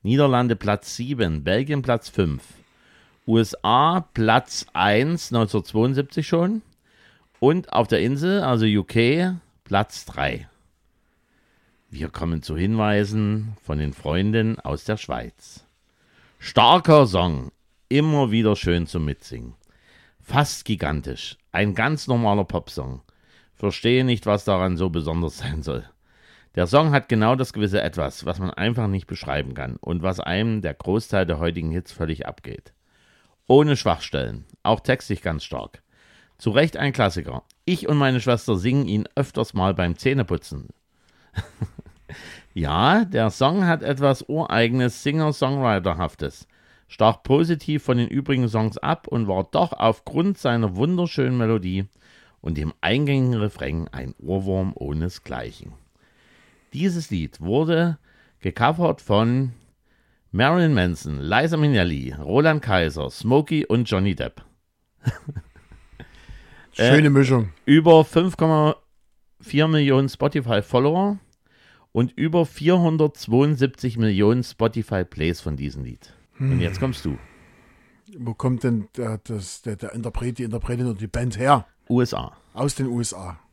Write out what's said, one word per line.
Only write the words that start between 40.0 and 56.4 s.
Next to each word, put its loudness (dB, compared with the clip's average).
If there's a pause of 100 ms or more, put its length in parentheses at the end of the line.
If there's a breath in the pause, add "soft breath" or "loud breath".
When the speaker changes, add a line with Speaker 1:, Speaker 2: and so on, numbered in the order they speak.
Speaker 1:
<laughs> -8 (1040 loud breath)
Ja, 2
der 0
Song 0
hat 0
etwas 0
ureigenes 0
Singer-Songwriter-haftes, -2 (400 soft breath)
stach 2
positiv 0
von 0
den 0
übrigen -2
Songs -2
ab -4
und -2
war -2
doch 0
aufgrund -2
seiner -2
wunderschönen -2
Melodie -2 (540 soft breath)
und -6
dem -4
eingängigen 0
Refrain -4
ein -12
Ohrwurm -2
ohnesgleichen. -8 (1000 soft breath)